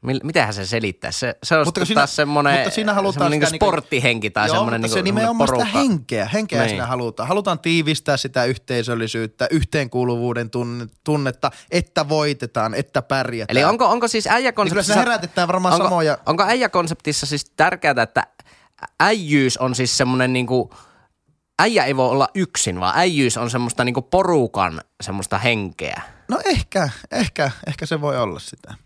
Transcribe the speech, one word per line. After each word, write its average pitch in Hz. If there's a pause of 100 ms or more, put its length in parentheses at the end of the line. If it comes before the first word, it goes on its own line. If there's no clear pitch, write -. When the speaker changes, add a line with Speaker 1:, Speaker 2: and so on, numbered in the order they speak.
Speaker 1:
mil-, 131
mitenhän 139
se 98
selittää? 107
Se, 120
se 160
on 147
Speaker 2:
Mutta 170
Speaker 1:
sitten 180
Speaker 2:
siinä, 202
Speaker 1:
taas 139
semmonen, 147
Speaker 2:
mutta 135
siinä 214
halutaan 196
Speaker 1:
semmonen 151
Speaker 2:
sitä 160
Speaker 1:
niinku 160
Speaker 2:
niinku -
Speaker 1:
sporttihenki 123
tai 107
Speaker 2:
Joo, -
Speaker 1:
semmonen 202
Speaker 2:
mutta 113
Speaker 1:
niinku 190
Speaker 2:
se 202
nimenomaan 226
sitä 254
Speaker 1:
porukka. 233
Speaker 2:
henkeä. 123
Henkeä 202
Speaker 1:
Niin. 113
Speaker 2:
siinä 104
halutaan. 120
Halutaan 190
tiivistää 156
sitä 127
yhteisöllisyyttä, 117
yhteenkuuluvuuden 123
tunne-, 120 (160)
tunnetta, 143 (200)
että 170
voitetaan, 131
että 131
pärjätään. 120
Speaker 1:
Eli 139
onko, 220
onko 233
siis 220
Speaker 2:
Niin -
kyllä 208
Speaker 1:
äijäkonseptissa 202
Speaker 2:
siinä 240
herätetään 180
varmaan 185
Speaker 1:
onko, 175
Speaker 2:
samoja 160
Speaker 1:
onko 170
äijäkonseptissa 180
siis 143 (120)
tärkeätä, 156
että - (760)
äijyys 147
on 127
siis 123
semmonen 127
niinku, 127 (840)
äijä 190
ei 139
voi 127
olla 131
yksin, 110
vaan 92
äijyys 147
on 117
semmoista 123
niinku 123
porukan 117 (200)
semmoista 98
henkeä? 101 (260)
Speaker 2:
No 240
ehkä, 196 (220)
ehkä, 165 (160)
ehkä 156
se 156
voi 143
olla 101
sitä. - (120)